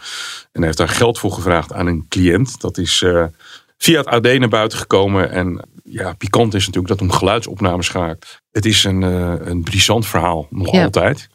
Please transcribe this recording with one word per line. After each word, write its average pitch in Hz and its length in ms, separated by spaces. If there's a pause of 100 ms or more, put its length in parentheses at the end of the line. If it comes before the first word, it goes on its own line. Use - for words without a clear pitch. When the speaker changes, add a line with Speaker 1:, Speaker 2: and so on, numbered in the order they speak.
(520)
Speaker 1:
en 90 120
heeft 80 140
daar - 120
geld 117 300
voor 92 120
gevraagd 87 420
aan 90 140
een 82 220
cliënt. 95 520
Dat - 160
is, - 240
eh, 87 220 (540)
via 160 220
het 135 80
A 120 120
D 123 200
naar 127 100
buiten 110 280
gekomen. 98 540
En 90 360 (160)
ja, - 300
pikant 110 400
is 95 120
natuurlijk 92 220 (120)
dat - 20
om 90 100
geluidsopnames 92 800
gaat. 82 520 (100)
Het 107 140
is 107 180
een, 92 200
eh, 90 360
een 85 240
brisant 104 440
verhaal, 82 420
nog - 220
Speaker 2:
Ja. 185 120
Speaker 1:
altijd. 95 520